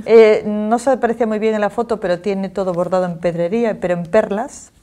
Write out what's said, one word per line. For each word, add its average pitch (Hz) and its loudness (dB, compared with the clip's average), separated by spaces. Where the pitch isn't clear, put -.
Eh, 220 6
no 214 -2
se 240 -2
aprecia 233 0
muy 220 -4
bien 220 0
en 214 -2
la 208 0
foto, 233 -4
pero 175 -2
tiene 196 -4
todo 185 -4
bordado 180 -2
en 175 -8
pedrería, 175 -2
pero 180 -2
en 175 -4
perlas, 220 -2